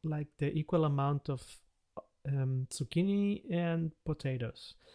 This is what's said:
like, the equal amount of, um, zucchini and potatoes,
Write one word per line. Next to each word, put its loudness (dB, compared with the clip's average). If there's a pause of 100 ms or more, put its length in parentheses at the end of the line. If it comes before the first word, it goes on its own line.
like, -2
the 0
equal 4
amount 2
of, -6 (720)
um, 0
zucchini 0
and 0 (120)
potatoes, -4 (200)